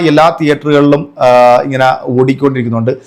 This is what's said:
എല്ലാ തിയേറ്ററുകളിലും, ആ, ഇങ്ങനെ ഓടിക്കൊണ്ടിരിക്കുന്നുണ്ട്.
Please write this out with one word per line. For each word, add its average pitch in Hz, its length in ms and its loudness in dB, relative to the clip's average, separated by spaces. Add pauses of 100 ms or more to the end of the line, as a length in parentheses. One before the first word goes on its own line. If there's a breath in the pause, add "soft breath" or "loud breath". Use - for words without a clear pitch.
(100)
എല്ലാ 151 140 2 (140)
തിയേറ്ററുകളിലും, 147 640 0 (240)
ആ, - 20 4 (380)
ഇങ്ങനെ 131 220 -2 (260)
ഓടിക്കൊണ്ടിരിക്കുന്നുണ്ട്. 127 760 -2 (160 loud breath)